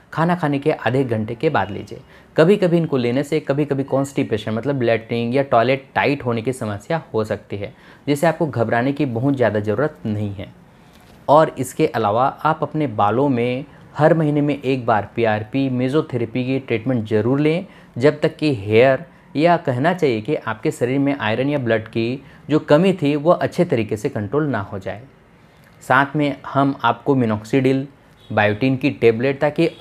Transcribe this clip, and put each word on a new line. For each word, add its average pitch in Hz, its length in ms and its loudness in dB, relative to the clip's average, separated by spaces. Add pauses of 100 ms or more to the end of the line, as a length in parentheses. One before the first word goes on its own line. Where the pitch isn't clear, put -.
(140)
खाना 170 220 0
खाने 143 240 -2
के 151 120 0
आधे 139 320 0
घंटे 117 320 -4
के 156 140 -2
बाद 101 220 -2
लीजिए। 98 280 -12 (380)
कभी-कभी 175 400 4
इनको 156 200 0
लेने 123 260 0
से 156 160 -2
कभी-कभी 143 440 -2
कॉन्स्टिपेशन, 127 680 -2
मतलब 120 240 -2
ब्लैडरिंग 117 600 -2
या 139 80 2
टॉयलेट 131 520 0
टाइट 123 300 0
होने 117 160 -2
की 127 120 -2
समस्या 110 480 -6 (120)
हो 110 100 0
सकती 104 340 -6
है, 101 160 -10 (340)
जिससे 143 200 2
आपको 165 200 0
घबराने 120 460 0
की 147 120 -2
बहुत 131 300 0
ज़्यादा 110 240 2
ज़रूरत 107 460 -2
नहीं 104 280 -4
है। 92 200 -14 (760)
और 151 200 6
इसके 143 380 -2
अलावा 113 400 0
आप 151 340 -2
अपने 151 260 -2
बालों 110 420 0
में 123 360 -2 (320)
हर 160 160 4
महीने 151 280 2
में 143 200 -2
एक 127 240 -2
बार 107 300 0
पीआरपी, 113 540 0
मेसोथेरेपी 127 760 -2
की 135 140 -2
ट्रीटमेंट 117 480 -2
ज़रूर 117 320 2
लें, 160 260 0 (320)
जब 143 240 2
तक 160 140 0
कि 151 200 0
हेयर 113 500 4 (300)
या 165 220 4
कहना 147 360 0
चाहिए 131 280 0
कि 147 140 -2
आपके 113 360 -4
शरीर 131 280 -2
में 139 180 0
आयरन 117 320 -2
या 147 80 -2
ब्लड 113 300 0
की 117 360 -4 (260)
जो 151 100 2
कमी 160 340 4
थी 147 220 0
वो 151 160 2
अच्छे 165 340 2
तरीके 113 320 -2
से 139 120 -6
कंट्रोल 139 380 -2
ना 117 140 -2
हो 98 180 -10
जाए। 98 240 -10 (800)
साथ 139 340 2
में 143 200 0 (100)
हम 139 380 0
आपको 120 320 0
minoxidil, 131 680 0 (480)
बायोटिन 107 460 2
की 139 140 -2
टेबलेट, 117 480 2
ताकि 156 280 0 (140)